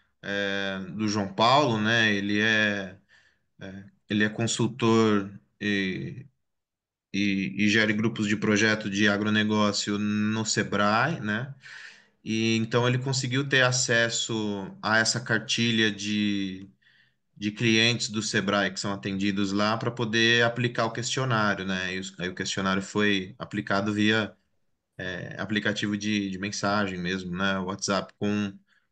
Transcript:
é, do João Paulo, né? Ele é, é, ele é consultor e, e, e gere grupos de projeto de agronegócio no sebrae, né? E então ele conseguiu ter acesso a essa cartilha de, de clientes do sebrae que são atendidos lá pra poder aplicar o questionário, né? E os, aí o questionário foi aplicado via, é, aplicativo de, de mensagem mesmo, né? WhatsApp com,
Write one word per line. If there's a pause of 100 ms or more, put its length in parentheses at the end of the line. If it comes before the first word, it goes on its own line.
(220)
é, (180)
do
João
Paulo,
né?
Ele
é, (640)
é, (240)
ele
é
consultor (300)
e, (880)
e,
e
gere
grupos
de
projeto
de
agronegócio
no
sebrae,
né? (680)
E
então
ele
conseguiu
ter
acesso (120)
a
essa
cartilha
de, (680)
de
clientes
do
sebrae
que
são
atendidos
lá
pra
poder
aplicar
o
questionário,
né?
E
os,
aí
o
questionário
foi
aplicado
via, (600)
é,
aplicativo
de,
de
mensagem
mesmo,
né?
WhatsApp
com, (380)